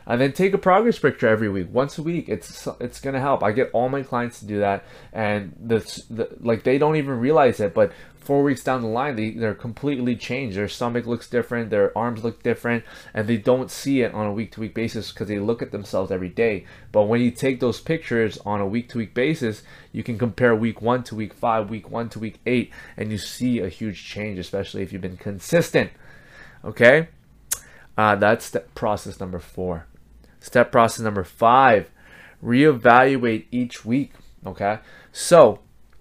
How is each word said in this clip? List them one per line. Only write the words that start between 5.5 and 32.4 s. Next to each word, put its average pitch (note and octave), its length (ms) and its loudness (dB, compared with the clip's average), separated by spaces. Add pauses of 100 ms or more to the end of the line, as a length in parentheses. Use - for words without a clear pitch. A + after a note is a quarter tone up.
the, A2+ 200 0 (320)
the, A2+ 180 -6 (120)
like, A2+ 220 -2
they C3 160 2
don't D3+ 180 2
even C#3 220 -4
realize C3+ 400 4
it, G2+ 160 -2
but G#2 180 2 (260)
four C#3+ 240 0
weeks C#3 220 0
down B2+ 180 -2
the A2+ 60 -4
line, B2+ 260 -2
they, A2 160 -4
they're G#2+ 240 -4
completely B2 640 -4
changed. B2 400 -6
Their G2+ 100 -2
stomach A#2+ 400 -4
looks A#2+ 240 -6
different, A#2 400 -2
their G2+ 260 2
arms A2+ 280 -4
look A2+ 180 -6
different, A#2 400 -2 (320)
and G#2+ 140 -4
they A#2 80 2
don't B2+ 340 0
see C3+ 320 -2
it A2 100 -2
on G#2+ 140 -4
a G#2 60 -4
week-to-week A2 420 -8
basis A#2 380 -6
'cause - 160 -8
they G#2 100 -2
look A2+ 240 -2
at - 80 -10
themselves G2 400 -4
every F#2 180 -4
day. G#2+ 360 -2 (260)
But G#2 140 4
when A2+ 160 2
you B2 100 2
take C3 300 -2
those A#2+ 200 -2
pictures A#2 640 -2
on G#2 160 -2
a G2+ 60 -2
week-to-week A2+ 480 -6
basis, B2 480 -2 (300)
you A2+ 100 -8
can A#2 160 -6
compare A#2+ 380 2
week A2 260 -2
one A#2+ 220 0
to - 100 -14
week G#2+ 200 -8
five, A2+ 360 0
week A2+ 180 -10
one A2+ 200 -6
to G#2+ 100 -14
week G#2+ 280 -10
eight, A#2+ 260 0 (240)
and G#2+ 160 -6
you G#2 60 -4
see A#2+ 420 -4
a F#2 80 -4
huge G2+ 360 -10
change, G#2 360 -10
especially G2 420 -8
if F#2 100 -8
you've G2 80 -8
been F#2 160 -10
consistent, G#2+ 760 -2 (720)
okay? B2+ 420 6 (880)
Uh, G#2+ 200 4
that's G#2 300 2
step - 280 -8
process G#2 460 -4
number F#2 180 -8
four. F2 480 -8 (540)
Step - 320 2
process A#2 320 2
number G2+ 180 -2
five, A#2+ 680 4 (540)